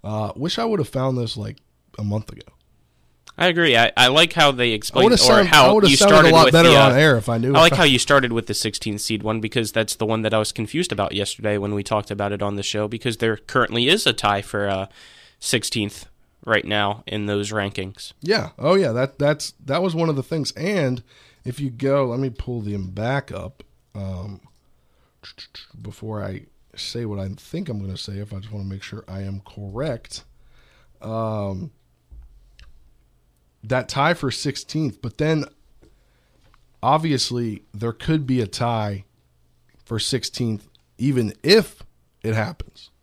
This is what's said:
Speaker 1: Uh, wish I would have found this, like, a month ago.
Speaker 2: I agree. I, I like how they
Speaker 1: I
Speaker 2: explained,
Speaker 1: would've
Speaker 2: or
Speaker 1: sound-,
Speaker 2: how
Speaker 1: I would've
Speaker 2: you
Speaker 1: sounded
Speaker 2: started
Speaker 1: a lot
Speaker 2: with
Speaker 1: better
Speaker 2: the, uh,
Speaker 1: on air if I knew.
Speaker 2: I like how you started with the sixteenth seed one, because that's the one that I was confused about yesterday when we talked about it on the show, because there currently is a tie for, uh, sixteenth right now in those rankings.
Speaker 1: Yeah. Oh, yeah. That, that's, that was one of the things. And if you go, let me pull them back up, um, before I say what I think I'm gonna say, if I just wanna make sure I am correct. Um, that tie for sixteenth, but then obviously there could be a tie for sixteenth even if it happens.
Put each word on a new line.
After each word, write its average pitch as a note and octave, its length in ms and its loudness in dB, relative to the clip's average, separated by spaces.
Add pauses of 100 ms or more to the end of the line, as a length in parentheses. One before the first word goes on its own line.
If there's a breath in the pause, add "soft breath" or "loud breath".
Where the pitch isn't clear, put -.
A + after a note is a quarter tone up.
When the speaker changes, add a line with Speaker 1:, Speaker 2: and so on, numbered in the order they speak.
Speaker 1:
Uh, G#2+ 320 -6
wish D#3 240 -4
I A3+ 60 -2
would G#3+ 160 -2
have A#2+ 80 -2
found C3 300 -2
this, A#2 180 -6
like, G2+ 220 -10 (400)
a G2 40 -8
month G#2 300 -6
ago. - 80 -20 (960)
Speaker 2:
I E3+ 80 4
agree. E3 320 4
I, A#2 180 6
I B2+ 120 6
like D#3+ 260 4
how D3+ 160 6
they B2 220 0
Speaker 1:
I - 20 0
Speaker 2:
explained, A#2+ 300 0
Speaker 1:
would've A#3 160 6
Speaker 2:
or - 40 6
Speaker 1:
sound-, F3 240 6
Speaker 2:
how D3 220 8
Speaker 1:
I - 20 6
would've G#3 160 6
Speaker 2:
you C#3 80 6
Speaker 1:
sounded G3+ 200 8
Speaker 2:
started D#3+ 160 8
Speaker 1:
a - 20 8
lot D#3+ 100 10
Speaker 2:
with C3 80 6
Speaker 1:
better E3+ 160 8
Speaker 2:
the, D3 80 8
uh, C#3 140 8
Speaker 1:
on B2 80 4
air D3 180 6
if A2 140 -2
I A#2 80 0
knew. B2+ 160 0
Speaker 2:
I D#3 60 8
like E3 120 8
how D#3+ 120 4
you C3 140 6
started C3 320 4
with A2+ 160 -2
the G#2+ 60 -6
sixteenth G#2 480 -6
seed G#2+ 220 -4
one, A2 180 -2
because A2+ 320 -4
that's A2+ 220 -2
the A2+ 100 -4
one A2 160 -2
that A2 140 -2
I A2 40 2
was G#2+ 140 -2
confused C3 400 -4
about G2+ 200 -4
yesterday G#2 440 -4
when G2+ 160 -4
we G2+ 100 -4
talked G#2 280 -4
about G2+ 220 -6
it G#2 100 -6
on G2+ 140 -4
the G2+ 60 -6
show, G#2+ 260 -4
because A2+ 280 -6
there A2+ 220 -2
currently A#2+ 500 -2
is G3+ 180 2
a B2+ 60 0
tie G#2 300 0
for, G2+ 260 -4
uh, G2 180 -4 (520 soft breath)
sixteenth - 680 -4 (380)
right A2 200 0
now G#2 420 -2
in G#2+ 180 -6
those G2+ 280 -4
rankings. G2 680 -8
Speaker 1:
Yeah. F3+ 380 -2
Oh, D3+ 160 2
yeah. F3 180 0
That, C3 260 -4
that's, C#3+ 360 -2 (100)
that C#3+ 180 -4
was F3+ 120 -4
one E3 160 0
of D3 60 -2
the C3 60 -4
things. D#3 300 -6
And C#3+ 500 -4 (420 soft breath)
if B2+ 140 -10
you C#3+ 120 -6
go, C3+ 340 0
let A#2+ 160 -4
me C3+ 80 -2
pull A#2+ 320 -8
them G2+ 300 -6
back A#2+ 420 -6
up, - 300 -14 (320)
um, F#2+ 480 -12 (1400)
before G#2+ 420 -10
I F#2+ 240 -10 (300)
say A#2+ 300 -10
what G2+ 120 -6
I F#2+ 100 -8
think E3 420 -10
I'm G#2 100 -6
gonna F#2+ 160 -8
say, G2 220 -10
if G#2 160 -12
I F#2+ 60 -10
just G#2+ 120 -16
wanna G2 160 -10
make G2 140 -10
sure - 260 -16
I F#2+ 140 -10
am G2 180 -8
correct. A2 840 -10 (760)
Um, A2 680 -6 (1900)
that B2+ 240 -2
tie D3+ 260 0
for C3+ 180 -4
sixteenth, - 720 -6
but A#2+ 160 -10
then D#3 260 0 (1400)
obviously B2+ 800 -2 (100)
there A2+ 200 -6
could D3+ 340 -4
be B2+ 140 0
a G#2+ 60 -2
tie G#2+ 580 -4 (800)
for A2 160 -6
sixteenth - 680 -6 (300)
even B2+ 340 0 (120)
if F#3+ 400 0 (400)
it A2 100 -2
happens. - 560 -8 (120)